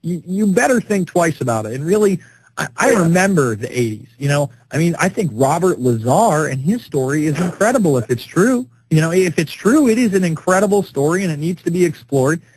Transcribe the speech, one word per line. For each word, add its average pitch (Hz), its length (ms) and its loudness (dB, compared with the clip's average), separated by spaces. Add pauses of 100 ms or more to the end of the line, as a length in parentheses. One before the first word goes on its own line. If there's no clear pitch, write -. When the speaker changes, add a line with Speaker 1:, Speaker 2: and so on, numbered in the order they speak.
Speaker 1:
you, 170 200 -6
you 190 220 -2
better 240 340 2
think 190 280 -2
twice 170 340 -2
about 113 240 -2
it. 110 80 -8
And 139 100 -8
really, 202 360 0 (360)
I, 151 120 -6 (100)
I 269 140 2
Speaker 2:
Yeah. 226 80 2
Speaker 1:
remember 170 560 2
the 113 200 -10
eighties, 110 340 -4 (100)
you 143 100 -4
know. 143 220 -2 (200)
I - 60 -6
mean, 165 220 0
I 180 100 0
think 185 240 -4
Robert 151 460 0
Lazar 143 680 2
and 131 140 -6
his 214 220 -2
story 147 420 -4
is 151 160 -2
incredible 185 560 0
if 117 140 -4
it's 117 120 -4
true. 240 460 0 (220)
You 156 100 4
know, 165 100 0
if 180 280 0
it's 156 120 -4
true, 269 360 2
it 220 100 2
is 226 160 0
an 185 100 2
incredible 190 600 0
story 160 400 -2
and 175 80 -2
it 147 80 -6
needs 165 240 -6
to 170 80 -2
be 180 120 0
explored. 151 580 -2 (160)